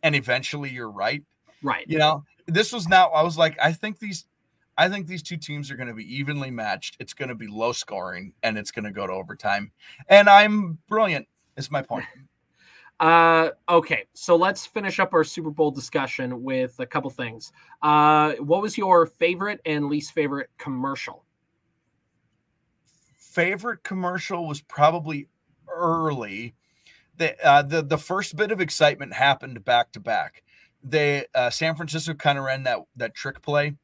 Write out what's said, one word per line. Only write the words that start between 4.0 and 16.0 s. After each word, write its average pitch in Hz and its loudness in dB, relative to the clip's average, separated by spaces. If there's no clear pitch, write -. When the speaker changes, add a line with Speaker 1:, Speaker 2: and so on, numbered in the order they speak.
Speaker 1:
I 175 4
think 196 -8
these 175 -10
two 170 -10
teams 147 -10
are 127 -12
gonna 120 -10
be 110 -14
evenly 139 -6
matched. 107 -6
It's - -14
gonna 131 -10
be 110 -14
low 110 -4
scoring, 92 -10
and 110 -2
it's 104 -10
gonna 107 -10
go 98 -8
to 92 -6
overtime." 101 -6
And 202 10
I'm 202 6
brilliant, 196 0
is 139 -10
my 139 -2
point. 117 -8
<laughs> - -20
Speaker 2:
Uh, 165 6
okay, 160 2
so - 4
let's 190 0
finish 196 -4
up 185 0
our 156 4
Super 156 -8
Bowl 151 0
discussion 131 -6